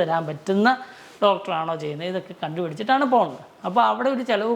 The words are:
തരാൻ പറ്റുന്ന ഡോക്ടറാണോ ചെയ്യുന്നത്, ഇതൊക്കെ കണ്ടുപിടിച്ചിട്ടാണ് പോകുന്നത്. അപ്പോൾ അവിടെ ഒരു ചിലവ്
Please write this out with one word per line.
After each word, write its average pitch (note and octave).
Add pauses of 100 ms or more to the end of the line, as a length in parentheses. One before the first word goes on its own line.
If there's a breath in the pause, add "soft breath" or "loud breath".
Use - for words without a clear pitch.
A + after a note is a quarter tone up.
തരാൻ E3
പറ്റുന്ന G3 (540 loud breath)
ഡോക്ടറാണോ E3+
ചെയ്യുന്നത്, D3+
ഇതൊക്കെ F#3 (100)
കണ്ടുപിടിച്ചിട്ടാണ് F3+
പോകുന്നത്. F3+ (240)
അപ്പോൾ G#3
അവിടെ A#3+
ഒരു B3
ചിലവ് A3